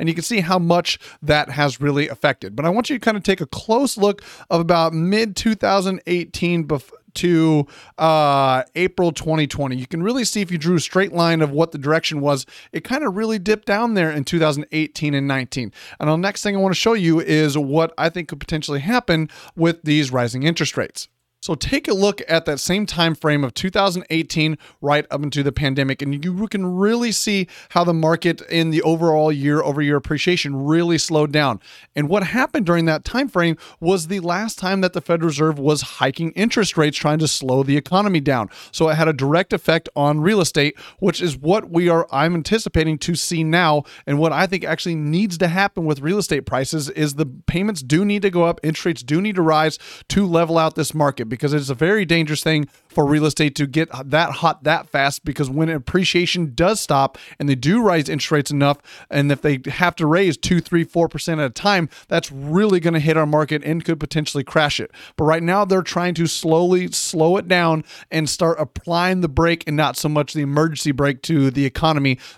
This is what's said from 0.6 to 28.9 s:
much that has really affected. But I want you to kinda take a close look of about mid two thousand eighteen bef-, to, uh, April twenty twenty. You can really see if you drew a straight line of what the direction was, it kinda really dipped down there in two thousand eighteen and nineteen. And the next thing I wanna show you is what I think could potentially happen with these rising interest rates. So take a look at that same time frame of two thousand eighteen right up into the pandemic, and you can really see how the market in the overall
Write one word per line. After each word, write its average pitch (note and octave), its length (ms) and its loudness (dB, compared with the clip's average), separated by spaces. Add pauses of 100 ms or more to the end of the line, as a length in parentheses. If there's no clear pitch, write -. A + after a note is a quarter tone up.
much F3 340 0 (220)
that D3 300 0
has C#3+ 280 -2
really C#3+ 300 0
affected. A2+ 480 -2
But C#3+ 80 -4
I E3 60 2
want A3 180 0
you C4+ 100 -2
to - 60 -6
kinda G#3+ 160 2
take F#3 220 0
a C#3+ 40 -6
close A#3 520 -2
look G3+ 240 2 (260)
of E3+ 140 2
about E3 320 2
mid G3 420 0
two A3 180 0
thousand G3 520 0
eighteen E3+ 600 -2
bef-, C#3+ 240 -4 (260)
to, D#3+ 500 2 (320)
uh, C#3 640 4 (120)
April F3 380 0
twenty D#3 340 -2
twenty. C3+ 300 -4
You B2+ 100 -8
can E3 160 -6
really A#3 220 -2
see G#3 160 -2
if F3+ 100 -4
you F3 60 -4
drew E3+ 200 0
a D3+ 40 2
straight F#3 320 -2
line E3 300 2
of D3 80 2
what D#3+ 220 0
the D#3 60 -10
direction D3+ 440 -2
was, C#3+ 240 0 (260)
it D#3+ 100 -6
kinda C4+ 280 -4
really A3 280 -2
dipped G#3+ 280 -2
down A3+ 260 0
there F3 180 2
in D3 140 -2
two E3+ 140 -2
thousand D3+ 340 0
eighteen D#3 400 -2
and C#3 160 0
nineteen. C3 420 -4 (300)
And D3 80 0
the D#3 80 2
next F#3+ 260 -2
thing G3+ 140 -2
I G3 40 2
wanna F#3+ 140 2
show A3+ 200 2
you E3 260 2
is D#3 380 2
what D3+ 400 0
I D#3 100 0
think E3+ 200 -8
could C#3+ 120 -12
potentially D3+ 400 -6
happen E3 480 0 (260)
with E3 300 0
these D3 260 2
rising B2+ 340 -2
interest D#3+ 340 -2
rates. - 300 -6 (340)
So E3+ 120 -4
take C#4 340 -4
a - 40 2
look G3+ 340 0
at - 200 0
that D3 120 -2
same F#3+ 280 -2
time E3 280 0
frame D3 300 0
of B2 80 -4
two - 160 -6
thousand F#3 400 -2
eighteen D#3 480 -2 (240)
right C#3+ 300 0
up C#3+ 120 -4
into C#3+ 200 -4
the C#3 100 0
pandemic, C3+ 480 -2
and C#3+ 240 -6
you F#3 240 -4
can G3 160 -4
really G#3 480 0
see G3 360 -2 (200)
how F3 160 2
the E3+ 80 2
market E3 560 0
in E3 220 0
the D#3+ 100 0
overall D#3+ 500 2